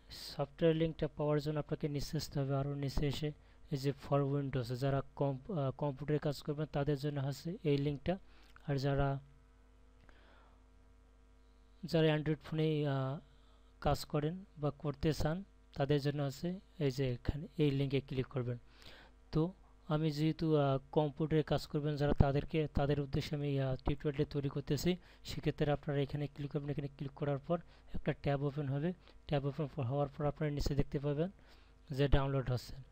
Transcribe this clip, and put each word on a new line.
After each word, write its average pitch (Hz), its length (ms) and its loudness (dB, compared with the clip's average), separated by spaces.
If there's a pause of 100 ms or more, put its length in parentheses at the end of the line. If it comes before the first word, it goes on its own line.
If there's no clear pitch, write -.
সফটওয়্যার - 640 0
লিঙ্কটা 160 320 0
পাওয়ার 151 340 0
জন্য 151 180 -2
আপনাকে 151 300 -4
নিচে 143 280 -4
আসতে - 220 -4
হবে, 139 160 0
আরও 143 200 -2
নিচে 143 320 0
এসে 147 240 -2 (400)
এই 143 60 0
যে 135 160 0 (160)
for 143 120 4
Windows, 135 540 -2
যারা 135 260 0 (140)
কম-, 139 380 -2
আহ, 135 180 0
কম্পিউটারে 143 480 -2
কাজ 147 220 -2
করবেন 151 300 -4
তাদের 143 260 0
জন্য 143 240 -2
হচ্ছে 143 420 -4
এই 143 140 4
লিঙ্কটা, 147 400 -2 (500)
আর 143 80 0
যারা, 139 440 2 (2750)
যারা 160 220 2
অ্যান্ড্রয়েড 151 380 2
ফোনে, 156 440 0
আহ, 135 320 -2 (640)
কাজ 143 240 2
করেন 160 400 -2 (120)
বা 143 140 -2
করতে 147 420 -2
চান 165 300 0 (300)
তাদের 143 280 2
জন্য 143 220 0
হচ্ছে 175 360 -4 (200)
এই 143 120 2
যে 131 220 0
এখানে 147 340 -2 (100)
এই 151 140 4
লিঙ্কে 135 300 2
ক্লিক 131 240 -2
করবেন। 123 320 -4 (760)
তো 160 220 2 (340)
আমি 156 240 2
যেহেতু, 156 460 2
আহ, 139 220 4 (120)
কম্পিউটারে 151 520 2
কাজ - 240 -2
করবেন 147 280 -2
যারা, 143 180 4
তাদেরকে, 147 600 4
তাদের 143 260 4
উদ্দেশ্যে 143 380 -2
আমি, 143 220 0
আহ, 131 160 0
টিউটোরিয়ালটি 147 580 -2
তৈরি 143 160 -2
করতেছি। 151 460 0 (280)
সেক্ষেত্রে - 480 -2
আপনারা 143 280 0
এখানে 143 280 -2
ক্লিক 139 240 -8
করবেন। 143 180 -4
এখানে 143 180 -4
ক্লিক 139 240 -8
করার 143 280 -2
পর 170 200 -2 (340)
একটা - 200 0
ট্যাব 139 300 0
ওপেন 143 260 -2
হবে। 143 240 0 (340)
ট্যাব 143 180 0
ওপেন 143 380 -2
হওয়ার 139 260 2
পর 147 160 -4
আপনারা 147 260 0
নিচে 143 240 0
দেখতে 143 240 2
পাবেন 147 300 0 (640)
যে 139 160 2
ডাউনলোড 135 440 4
হচ্ছে। - 240 -4 (160)